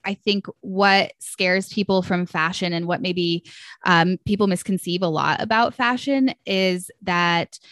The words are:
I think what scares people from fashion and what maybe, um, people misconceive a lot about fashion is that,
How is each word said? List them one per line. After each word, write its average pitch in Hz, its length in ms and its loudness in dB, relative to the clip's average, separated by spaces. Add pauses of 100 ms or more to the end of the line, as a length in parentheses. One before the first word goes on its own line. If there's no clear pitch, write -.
I 196 80 -4
think 202 320 -2 (160)
what 196 580 2
scares 185 540 -2
people 190 280 0
from 180 240 -2
fashion 170 460 -2
and 170 160 -4
what 175 140 -2
maybe, 175 420 -2 (420)
um, 180 400 4
people 202 220 2
misconceive 180 540 -2
a 185 60 0
lot 151 340 0
about 226 320 0
fashion 262 600 0 (120)
is 185 440 0 (120)
that, 175 560 0 (140)